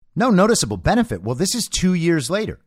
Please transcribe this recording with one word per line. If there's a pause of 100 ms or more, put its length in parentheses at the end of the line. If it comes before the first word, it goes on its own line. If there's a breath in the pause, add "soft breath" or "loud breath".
(140)
No
noticeable
benefit.
Well,
this
is
two
years
later